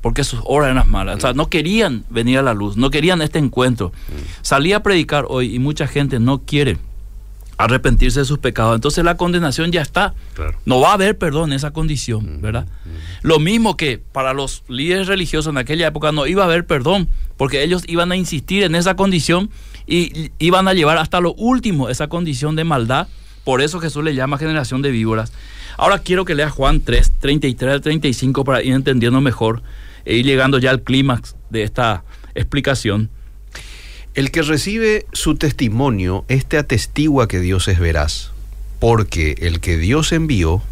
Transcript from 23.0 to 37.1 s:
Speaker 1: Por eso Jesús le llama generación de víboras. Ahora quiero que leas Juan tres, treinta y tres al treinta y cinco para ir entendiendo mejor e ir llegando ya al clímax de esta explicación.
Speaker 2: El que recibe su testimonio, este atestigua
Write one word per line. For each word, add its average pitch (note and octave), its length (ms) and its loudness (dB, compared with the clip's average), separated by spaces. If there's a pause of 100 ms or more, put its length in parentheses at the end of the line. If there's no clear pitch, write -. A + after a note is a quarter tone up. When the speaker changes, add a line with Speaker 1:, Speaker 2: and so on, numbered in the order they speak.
Speaker 1:
Por C3 180 2
eso D#3 200 -2
Jesús D3+ 240 -4
le D3+ 100 -2
llama C3 220 -2
generación C#3 440 -2
de C#3+ 100 0
víboras. A2+ 420 -2 (440)
Ahora G3 220 2
quiero F#3 240 0
que F3 120 -2
leas D3 180 0
Juan C3+ 260 4
tres, A#2+ 400 6
treinta C#3+ 280 2
y A#2+ 80 0
tres C3+ 180 0
al C#3+ 80 0
treinta D3+ 260 0
y B2 60 2
cinco C3 320 0
para C3 180 2
ir C3 100 2
entendiendo C3 460 2
mejor A#2 440 0 (420)
e A2 100 0
ir B2 100 2
llegando C3+ 340 4
ya B2+ 100 2
al B2+ 140 2
clímax C3 520 0 (140)
de A2 140 -2
esta G#2+ 400 -2 (320)
explicación. A#2 760 0 (1080)
Speaker 2:
El C3+ 160 -2
que E3 100 0
recibe G#3 720 0
su D3+ 220 0
testimonio, A#2 920 0
este C3+ 300 0
atestigua C#3+ 720 0